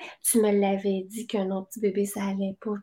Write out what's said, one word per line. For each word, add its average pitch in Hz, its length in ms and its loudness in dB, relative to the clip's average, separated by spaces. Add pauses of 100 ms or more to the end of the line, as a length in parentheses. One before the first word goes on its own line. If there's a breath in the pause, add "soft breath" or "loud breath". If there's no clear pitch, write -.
(240 loud breath)
Tu - 160 2
me 208 120 6
l'avais 196 560 2
dit 214 180 -8
qu'un 196 240 -2
autre 190 200 -4
petit - 100 -12
bébé, 202 260 0
ça 202 180 -6
allait 196 380 -2
pas 214 220 -4